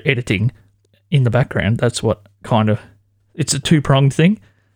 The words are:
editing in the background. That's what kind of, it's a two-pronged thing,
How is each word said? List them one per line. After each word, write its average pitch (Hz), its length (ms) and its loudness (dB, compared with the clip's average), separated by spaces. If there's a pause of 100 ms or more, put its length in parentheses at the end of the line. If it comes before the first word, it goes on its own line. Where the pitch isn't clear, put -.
editing 117 480 -2 (580)
in 139 120 2
the 120 80 0
background. 117 480 0
That's 120 240 -2
what - 260 -4 (140)
kind 110 260 0
of, 104 100 0 (540)
it's - 220 -4
a 139 40 -4
two-pronged 139 540 2
thing, 180 260 2 (380)